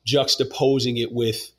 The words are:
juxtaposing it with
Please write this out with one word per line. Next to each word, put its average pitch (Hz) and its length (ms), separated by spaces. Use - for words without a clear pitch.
juxtaposing 131 920
it 117 120
with 113 460